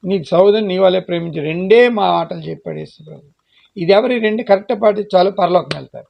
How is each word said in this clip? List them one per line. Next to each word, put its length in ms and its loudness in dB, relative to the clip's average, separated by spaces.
"నీ 200 -2
సహోదరుని 440 2
నీ 100 -4
వలే 220 2
ప్రేమించు." 420 -6
రెండే 460 2
మాటలు 520 -2
చెప్పాడు 380 -12
యేసు 260 -18
ప్రభు. 160 -20
ఇది 160 0
ఎవరు 200 2
ఈ 60 -2
రెండు 240 -2
కరెక్ట్ 400 0
పాటించాలో 480 2
పరలోకం 440 0
వెళ్తారు. 360 -16